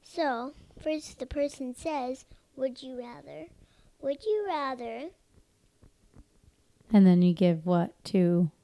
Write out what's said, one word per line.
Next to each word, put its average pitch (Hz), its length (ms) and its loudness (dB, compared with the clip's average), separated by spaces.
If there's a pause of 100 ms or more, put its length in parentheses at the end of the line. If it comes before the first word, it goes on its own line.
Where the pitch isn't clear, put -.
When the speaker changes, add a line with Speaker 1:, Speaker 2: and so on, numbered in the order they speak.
Speaker 1:
So 269 500 -4 (300)
first 311 380 -6
the 247 60 -8
person 277 480 -6
says, 262 500 -8 (320)
"Would 262 260 -6
you 254 160 -12
rather? 240 480 -16 (560)
Would 285 220 -6
you 427 220 -2
rather" 269 640 -6 (1800)
Speaker 2:
And 202 140 8
then 180 160 8
you 180 100 6
give 165 340 2
what? 175 280 0 (100)
Two? 175 460 2 (140)